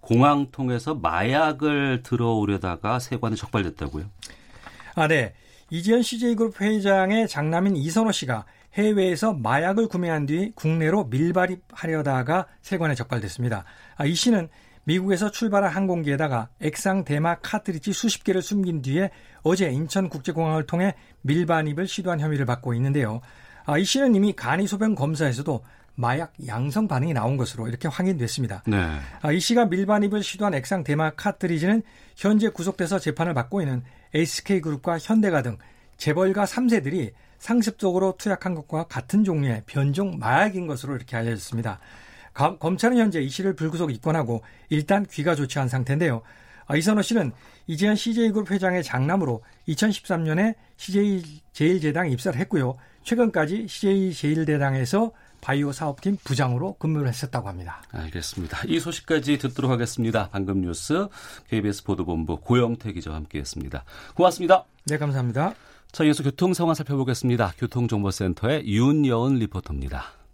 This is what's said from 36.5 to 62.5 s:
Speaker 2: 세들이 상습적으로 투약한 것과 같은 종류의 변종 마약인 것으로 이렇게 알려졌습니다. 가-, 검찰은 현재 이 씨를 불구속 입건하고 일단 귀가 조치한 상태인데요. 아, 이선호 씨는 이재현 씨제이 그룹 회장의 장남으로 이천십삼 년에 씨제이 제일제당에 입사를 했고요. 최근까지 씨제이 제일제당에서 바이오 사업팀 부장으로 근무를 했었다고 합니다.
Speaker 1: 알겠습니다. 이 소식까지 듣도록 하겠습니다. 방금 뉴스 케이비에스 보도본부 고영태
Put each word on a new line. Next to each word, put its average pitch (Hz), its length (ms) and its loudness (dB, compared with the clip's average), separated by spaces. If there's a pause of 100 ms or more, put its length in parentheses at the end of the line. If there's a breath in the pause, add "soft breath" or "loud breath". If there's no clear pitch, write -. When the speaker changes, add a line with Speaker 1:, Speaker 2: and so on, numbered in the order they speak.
Speaker 2:
세들이 160 420 0 (280 soft breath)
상습적으로 190 800 0
투약한 185 380 -2
것과 160 300 -6
같은 190 380 0
종류의 143 440 0
변종 147 520 0
마약인 175 480 2
것으로 135 300 -6
이렇게 - 200 -8
알려졌습니다. 113 600 -4 (540 loud breath)
가-, 160 240 0
검찰은 208 400 0
현재 208 240 2
이 135 80 -2
씨를 185 260 -2
불구속 160 380 -4
입건하고 120 500 -2 (280 loud breath)
일단 156 340 2
귀가 160 300 -2
조치한 139 340 -2
상태인데요. 131 540 0 (440 loud breath)
아, 143 100 -2
이선호 202 260 2
씨는 190 300 0 (340 loud breath)
이재현 196 300 2
씨제이 226 340 2
그룹 202 200 -2
회장의 185 320 0
장남으로 135 600 0 (240 soft breath)
이천십삼 165 580 0
년에 185 300 2 (220 soft breath)
씨제이 196 460 0 (300)
제일제당에 160 580 2
입사를 127 280 -2
했고요. 139 380 0 (260 soft breath)
최근까지 214 680 0
씨제이 190 460 0
제일제당에서 151 960 0 (280 soft breath)
바이오 143 300 0
사업팀 156 540 -4
부장으로 135 540 -2
근무를 151 280 0
했었다고 117 420 -4
합니다. 90 320 -12 (120)
Speaker 1:
알겠습니다. 80 760 -8
이 160 140 0
소식까지 147 580 -2
듣도록 131 320 -2
하겠습니다. 113 640 0
방금 95 300 0
뉴스 147 460 -2 (400 loud breath)
케이비에스 104 360 -2
보도본부 82 560 -2
고영태 117 520 0